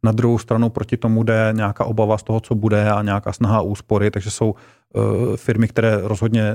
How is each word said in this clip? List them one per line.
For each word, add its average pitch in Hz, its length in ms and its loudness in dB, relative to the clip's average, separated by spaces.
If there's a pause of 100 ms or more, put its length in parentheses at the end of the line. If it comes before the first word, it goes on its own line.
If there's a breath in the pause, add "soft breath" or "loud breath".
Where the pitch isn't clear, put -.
Na 110 100 2
druhou 117 260 2
stranu 117 320 0
proti - 260 -4
tomu 113 260 0
jde 110 300 2
nějaká 107 320 -2
obava 107 340 0
z - 40 -10
toho, 110 180 -2
co - 140 -4
bude 104 360 2
a 104 120 0
nějaká 101 300 -2
snaha 107 280 2
o 87 40 0
úspory, 101 460 0
takže 101 200 -6
jsou, 107 240 -2
eh, 107 840 -4
firmy, 110 320 0
které 110 340 0
rozhodně 107 400 0 (120)